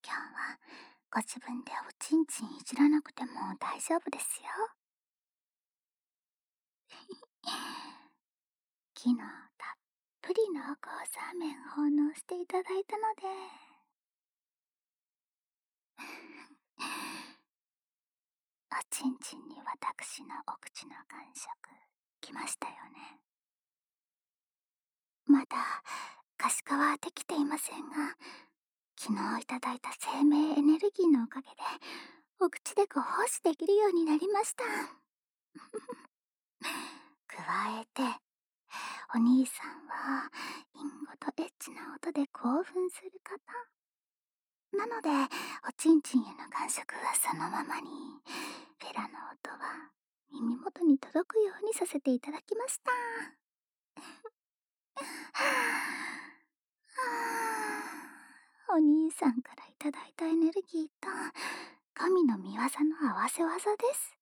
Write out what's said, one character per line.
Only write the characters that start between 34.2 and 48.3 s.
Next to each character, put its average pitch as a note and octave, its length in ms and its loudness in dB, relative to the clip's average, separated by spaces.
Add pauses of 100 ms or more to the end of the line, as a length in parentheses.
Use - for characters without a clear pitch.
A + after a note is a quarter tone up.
ま G#4 160 4
し - 100 -4
た。 B4 100 -6 (880)
<laughs> - 540 -14 (1160)
加 G#3+ 540 -4
え A3+ 60 -12
て、 - 160 -4 (1120)
お A#3 40 4
兄 B3 280 8
さ - 200 -10
ん - 200 -14
は、 - 440 -4 (440)
イ - 80 -14
ン D4 220 -8
ゴ - 120 -18
と - 160 -6 (100)
エ E4+ 40 -4
ッ - 120 -16
チ - 140 -10
な D4+ 220 -12
音 D#4+ 180 -8
で C#4+ 160 0
興 C4+ 340 0
奮 F#4 280 -2
す - 140 -16
る F#4+ 180 -14
方。 - 180 -14 (1300)
な G4+ 140 0
の A#4 140 -4
で、 E4 80 0 (600)
お C4 40 -8
ち D#4+ 220 6
ん D4 80 8
ち - 160 2
ん A3+ 60 4
へ - 100 -12
の - 160 -14
感 - 180 -4
触 - 280 -4
は - 180 -2
そ - 220 2
の D#3+ 140 -4
ま - 140 -4
ま - 160 -6
に、 - 420 -14 (580)